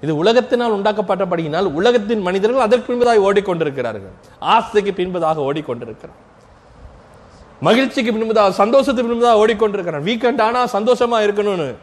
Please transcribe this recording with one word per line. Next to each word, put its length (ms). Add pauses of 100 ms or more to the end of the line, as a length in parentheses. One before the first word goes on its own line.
இது 160
உலகத்தினால் 580
உண்டாக்கப்பட்டபடியினால் 880
உலகத்தின் 560
மனிதர்கள் 400
அதற்கு 320
பின்பதாக 400
ஓடிக்கொண்டிருக்கிறார்கள், 800 (280)
ஆஸ்திக்கு 520
பின்பதாக 440
ஓடிக்கொண்டிருக்கிறார், 800 (1400)
மகிழ்ச்சிக்கு 520
பின்பதாக, 380
சந்தோஷத்துக்கு 640
பின்பதாக 320
ஓடிக்கொண்டிருக்கிறார். 560
வீக்கெண்ட் 380
ஆனா 260
சந்தோஷமா 600
இருக்கணும்னு 560